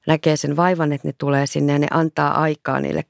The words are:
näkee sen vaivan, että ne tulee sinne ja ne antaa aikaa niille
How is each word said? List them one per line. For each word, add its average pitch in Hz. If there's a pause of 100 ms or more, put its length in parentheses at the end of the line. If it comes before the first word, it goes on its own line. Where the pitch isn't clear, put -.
näkee 156
sen 147
vaivan, 165
että 143
ne 143
tulee 139
sinne 143
ja 143
ne 147
antaa 156
aikaa 151
niille 151